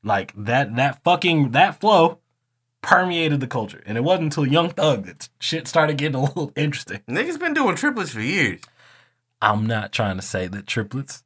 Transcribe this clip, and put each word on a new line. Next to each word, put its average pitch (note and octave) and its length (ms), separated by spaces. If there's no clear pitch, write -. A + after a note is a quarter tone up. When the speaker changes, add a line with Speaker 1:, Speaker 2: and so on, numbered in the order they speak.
Speaker 1:
like, G2+ 340
that, A2+ 400
that C3 260
fucking, E3+ 500
that F3+ 280
flow F3 380
permeated E3+ 580
the B2+ 60
culture. A#2 400
And G#2+ 100
it A#2 60
wasn't E3 220
until D3 220
Young E3 240
Thug C#3 360
that - 220
shit - 280
started D#3 320
getting C#3+ 180
a C3 80
little C#3+ 280
<laughs> - 40
interesting. C#3+ 520
Speaker 2:
Niggas D4 300
been E4 160
doing B3 220
triplets A3+ 340
for A2+ 100
years. B2 400
Speaker 1:
I'm G#2+ 240
not G#2+ 260
trying G2 240
to G2 60
say F#2 260
that G2+ 180
triplets B2 600